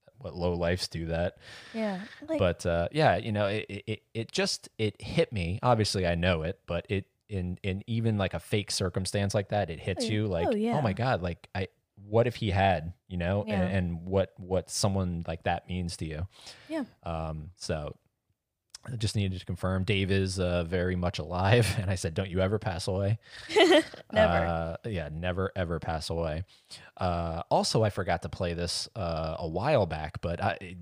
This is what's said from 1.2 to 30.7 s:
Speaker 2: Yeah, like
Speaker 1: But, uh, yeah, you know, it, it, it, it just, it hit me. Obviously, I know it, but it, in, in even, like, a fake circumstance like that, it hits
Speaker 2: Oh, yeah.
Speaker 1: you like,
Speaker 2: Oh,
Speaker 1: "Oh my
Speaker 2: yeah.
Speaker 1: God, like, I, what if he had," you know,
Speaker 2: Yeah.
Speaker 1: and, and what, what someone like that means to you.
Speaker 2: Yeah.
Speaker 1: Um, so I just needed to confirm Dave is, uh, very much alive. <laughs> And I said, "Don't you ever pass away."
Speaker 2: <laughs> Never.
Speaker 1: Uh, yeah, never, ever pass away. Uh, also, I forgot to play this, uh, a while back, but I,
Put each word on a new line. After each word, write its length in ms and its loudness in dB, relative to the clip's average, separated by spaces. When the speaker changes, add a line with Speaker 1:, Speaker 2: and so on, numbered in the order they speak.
Speaker 2:
Yeah, 300 -4
like 100 -2
Speaker 1:
But, 280 0
uh, 260 0
yeah, 240 4
you 160 -4
know, 140 2
it, 240 -2
it, 160 -10
it, 160 -6
it 200 -6
just, 440 -2
it 240 -2
hit 320 0
me. 300 -2
Obviously, 440 4
I 100 4
know 260 4
it, 240 -4
but 240 -4
it, 160 0
in, 320 -4
in 240 -4
even, 320 2
like, 160 0
a 60 -4
fake 320 -2
circumstance 640 0
like 160 0
that, 200 0
it 80 -8
hits 260 -2
Speaker 2:
Oh, 40 -2
yeah. 40 -2
Speaker 1:
you 140 2
like, 220 0
Speaker 2:
Oh, 20 2
Speaker 1:
"Oh 320 0
my 80 2
Speaker 2:
yeah. 40 2
Speaker 1:
God, 280 0
like, 320 -6
I, 140 -4
what 180 6
if 80 -2
he 160 -2
had," 420 4
you 120 -6
know, 280 2
Speaker 2:
Yeah. 140 0
Speaker 1:
and, 120 0
and 320 0
what, 320 0
what 320 -2
someone 600 0
like 160 -6
that 240 0
means 300 -4
to 80 -6
you. 200 -6
Speaker 2:
Yeah. 160 -4
Speaker 1:
Um, 500 -6
so 400 -6
I 120 -8
just 180 -2
needed 240 0
to 80 -14
confirm 380 0
Dave 260 2
is, 300 2
uh, 240 2
very 320 0
much 240 -2
alive. 560 4
<laughs> 40 -2
And 80 -2
I 60 0
said, 200 -4
"Don't 160 -2
you 100 0
ever 180 2
pass 300 -4
away." 320 0
Speaker 2:
<laughs> 80 -2
Never. 200 6
Speaker 1:
Uh, 40 -6
yeah, 240 -4
never, 420 -2
ever 240 -2
pass 320 -4
away. 320 -2
Uh, 520 -2
also, 360 2
I 60 2
forgot 320 -2
to 60 -6
play 260 -2
this, 420 -4
uh, 420 -2
a 80 -6
while 400 2
back, 340 -6
but 220 -4
I, 400 -2